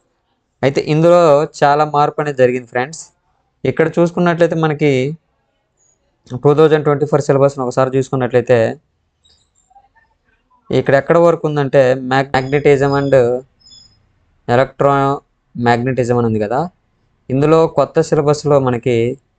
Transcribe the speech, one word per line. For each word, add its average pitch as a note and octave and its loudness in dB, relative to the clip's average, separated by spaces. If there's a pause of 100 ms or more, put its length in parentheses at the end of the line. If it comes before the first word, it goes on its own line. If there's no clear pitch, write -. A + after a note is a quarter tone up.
(640)
అయితే C#3+ 0 (140)
ఇందులో E3+ 4 (400)
చాలా D3 2 (120)
మార్పు D3 0
అనేది C#3+ -6
జరిగింది B2 -2
ఫ్రెండ్స్. C#3 -6 (680)
ఇక్కడ D#3+ 0 (100)
చూసుకున్నట్లయితే E3+ 0 (100)
మనకి D3+ 0 (1500)
టూ C#3+ 4
థౌజండ్ D#3 4
ట్వంటీ D3 0
ఫోర్ C#3+ 0
సిలబస్ను C#3 0
ఒకసారి C3 -2
చూసుకున్నట్లయితే B2 0 (2250)
ఇక్కడ B2+ 0
ఎక్కడ E3 0 (100)
వరకు E3 0
ఉందంటే C#3+ 0 (300)
mag-, C3+ -2
magnetism C#3 0
and C#3 0 (1400)
electromagnetism B2+ -2
అని A#2 0
ఉంది G#2+ -2
కదా, A#2+ -4 (720)
ఇందులో D3+ 2 (200)
కొత్త C3+ -2 (140)
సిలబస్లో D3 0 (120)
మనకి A#2+ -2 (420)